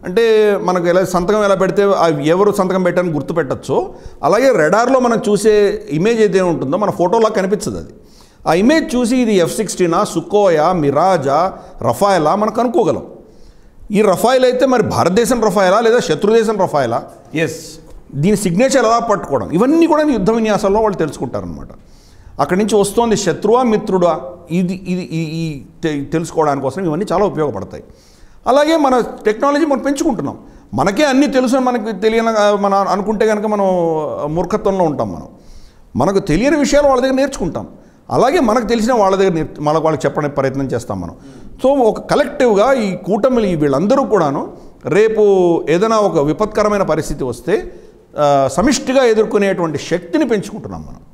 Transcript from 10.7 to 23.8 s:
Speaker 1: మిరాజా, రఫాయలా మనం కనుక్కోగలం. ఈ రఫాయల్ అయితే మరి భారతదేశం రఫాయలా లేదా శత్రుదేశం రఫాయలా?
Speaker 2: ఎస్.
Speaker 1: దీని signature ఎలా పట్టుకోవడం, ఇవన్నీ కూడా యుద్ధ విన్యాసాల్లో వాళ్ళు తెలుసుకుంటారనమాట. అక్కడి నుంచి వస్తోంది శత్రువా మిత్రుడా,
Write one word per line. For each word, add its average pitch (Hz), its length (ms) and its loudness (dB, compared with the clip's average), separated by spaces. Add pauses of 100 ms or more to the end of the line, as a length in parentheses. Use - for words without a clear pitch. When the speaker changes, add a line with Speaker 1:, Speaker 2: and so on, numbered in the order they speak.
Speaker 1:
మిరాజా, 160 800 0 (300)
రఫాయలా 160 520 2
మనం 214 180 -2
కనుక్కోగలం. 226 500 0 (880)
ఈ 208 120 2
రఫాయల్ 214 420 2
అయితే 247 220 2
మరి 254 160 2
భారతదేశం 190 640 0
రఫాయలా 196 360 2
లేదా 233 200 2
శత్రుదేశం 220 640 0
రఫాయలా? 139 400 -2 (320)
Speaker 2:
ఎస్. 156 240 -4 (560)
Speaker 1:
దీని 175 220 2
signature 208 400 0
ఎలా 233 220 2
పట్టుకోవడం, 180 520 -4
ఇవన్నీ 269 360 2
కూడా 311 160 2
యుద్ధ 220 280 0
విన్యాసాల్లో 214 500 0
వాళ్ళు 208 180 -2
తెలుసుకుంటారనమాట. 101 680 -8 (720)
అక్కడి 175 200 0
నుంచి 214 160 0
వస్తోంది 202 400 2
శత్రువా 208 460 2
మిత్రుడా, 185 580 0 (300)